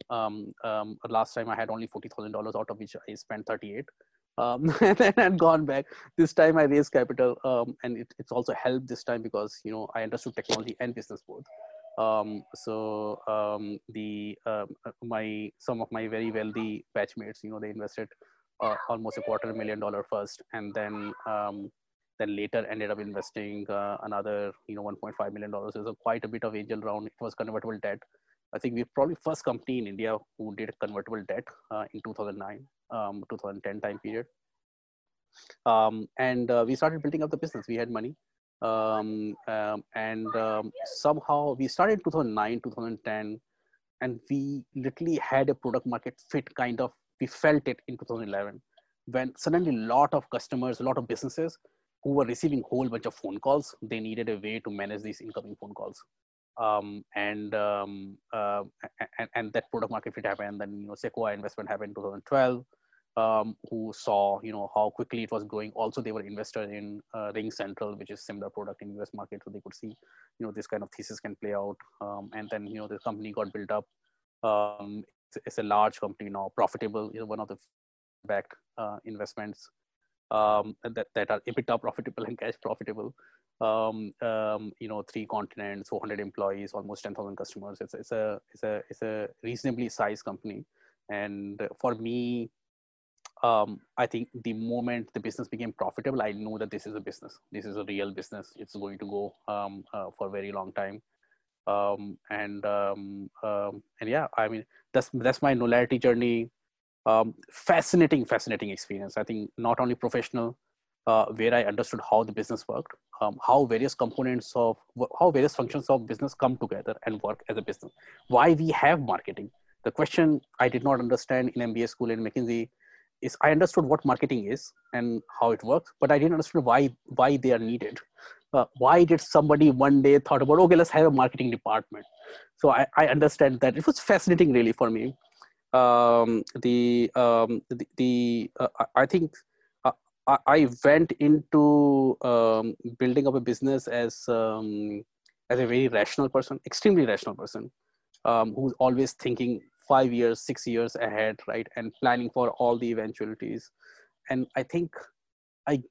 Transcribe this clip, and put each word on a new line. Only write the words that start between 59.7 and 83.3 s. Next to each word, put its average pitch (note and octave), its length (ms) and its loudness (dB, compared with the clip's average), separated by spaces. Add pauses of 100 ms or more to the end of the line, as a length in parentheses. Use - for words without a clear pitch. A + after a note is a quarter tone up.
market A2 240 -8
fit A2 100 -8
happened. G2+ 340 -6
Then, G2+ 220 -10
you G2+ 60 -14
know, G#2 80 -14
Sequoia A2 400 -4
investment G#2 340 -10
happened G#2 200 -8
in G#2 40 -16
two G2+ 80 -12
thousand G2 240 -10
twelve, B2+ 400 0 (500)
um, A2 400 0 (140)
who A2 260 -8
saw, G2+ 460 0
you A2 100 -10
know, G#2 240 -8
how G#2+ 160 0
quickly A#2+ 320 -8
it G#2+ 80 -8
was G#2+ 120 -4
growing. G#2+ 320 -10
Also, A2 260 -4
they A2 100 -8
were G#2+ 100 -8
investor G#2 420 -10
in, G#2 360 -12 (140)
uh, G#2+ 220 -8
RingCentral, G#2 600 -8
which G2+ 120 -16
is G2+ 160 -18
similar G2+ 240 -12
product G2 320 -12
in G2+ 140 -16
U G#2 80 -12
S - 100 -14
market. G2+ 300 -16
So - 80 -16
they G2+ 120 -14
could G2 120 -20
see, G#2+ 200 -16 (440)
you A#2 60 -8
know, G#2+ 60 -8
this G#2 160 -12
kind G#2 160 -8
of G2+ 120 -14
thesis G#2+ 240 -14
can G#2 220 -12
play G#2 120 -6
out. G2+ 240 -6 (240)
Um, G2+ 320 -10
and G#2+ 180 -12
then, G#2+ 160 -8
you G#2+ 120 -12
know, G#2+ 80 -12
the G#2+ 120 -12
company G#2+ 320 -8
got G2+ 220 -6
built G#2 180 -8
up. G#2+ 140 -2 (580)
Um, G#2 600 -2 (260)
it's, - 160 -12
it's G#2+ 140 -14
a A2+ 40 -2
large G#2+ 360 2
company G#2 320 -8
now, G2 240 -8
profitable, G#2+ 580 -2
you A2 60 -12
know, A2 60 -10
one G#2+ 140 -8
of G#2 80 -10
the G2 100 -14 (680)
backed, G2+ 280 -4 (260)
uh, G#2 260 -8
investments, G#2+ 640 -12 (600)
um, G#2+ 520 2
that, A2+ 320 -6
that G#2 140 -2
are G#2+ 180 0
ebitda A#2 320 -2
profitable - 440 -8
and A2+ 140 -8
cash A2+ 160 -6 (100)
profitable. A2 500 -8 (460)